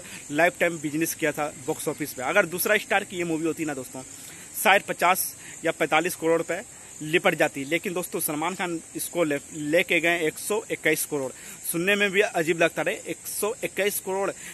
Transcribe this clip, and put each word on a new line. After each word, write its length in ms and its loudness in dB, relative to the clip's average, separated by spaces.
लाइफ 300 4
टाइम 180 2
business 360 -2
किया 180 0
था 200 -4
box 220 -4
office 240 -6
पे। 100 -8
अगर 240 4
दूसरा 300 0
star 280 0
की 120 -10
ये 80 -2
movie 220 0
होती 180 -2
ना 100 -2
दोस्तों, 280 -8
शायद 180 8
पचास 520 2
या 80 4
पैंतालीस 440 2
करोड़ 260 2
पे 180 -4
लिपट 320 2
जाती, 300 2
लेकिन 280 -2
दोस्तों 280 -4
सलमान 340 -2
खान 260 -4
इसको 280 0
ले, 140 2
लेके 460 4
गए 260 2
एक 120 -2
सौ 320 -2
इक्कीस 340 2
करोड़। 280 -4
सुनने 240 2
में 140 2
भी 100 4
अजीब 420 2
लगता 260 2
है, 80 -2
एक 200 -8
सौ 280 -2
इक्कीस 360 -2
करोड़ 300 -2